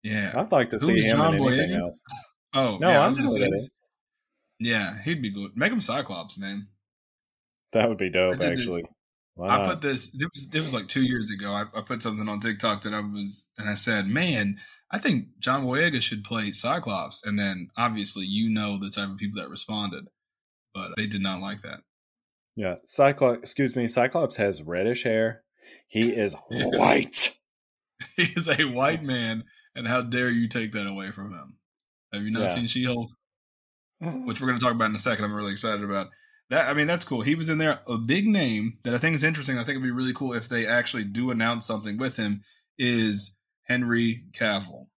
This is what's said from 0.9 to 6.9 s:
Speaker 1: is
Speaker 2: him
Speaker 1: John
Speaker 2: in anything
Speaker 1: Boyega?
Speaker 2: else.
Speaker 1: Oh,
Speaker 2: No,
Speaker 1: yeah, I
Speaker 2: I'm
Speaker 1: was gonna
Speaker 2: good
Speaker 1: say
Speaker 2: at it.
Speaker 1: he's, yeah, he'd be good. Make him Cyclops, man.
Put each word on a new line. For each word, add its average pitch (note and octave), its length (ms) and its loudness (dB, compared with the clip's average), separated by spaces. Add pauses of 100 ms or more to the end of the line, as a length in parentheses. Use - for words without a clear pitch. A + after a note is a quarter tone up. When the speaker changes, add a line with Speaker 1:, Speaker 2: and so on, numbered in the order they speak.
Speaker 1:
is A2 80 6
Speaker 2:
him A2 100 6
Speaker 1:
John D#3+ 180 4
Speaker 2:
in - 80 2
anything - 280 2
Speaker 1:
Boyega? F2 100 0
Speaker 2:
else. F2 240 -6 (500)
Speaker 1:
Oh, B2 240 2
Speaker 2:
No, E3+ 120 4
Speaker 1:
yeah, D#3+ 100 8
I - 20 6
Speaker 2:
I'm E3 60 6
Speaker 1:
was C4 80 2
gonna - 120 0
Speaker 2:
good A#2+ 80 4
Speaker 1:
say G2+ 80 2
Speaker 2:
at G2 40 2
it. F#2+ 60 0
Speaker 1:
he's, G#2+ 200 -4 (840)
yeah, G#2+ 420 0
he'd D#3+ 200 -2
be G#2+ 80 -2
good. G2+ 260 -8
Make E3 160 2
him A#3+ 80 0
Cyclops, G#2+ 580 -4
man. G2+ 300 -10 (1040)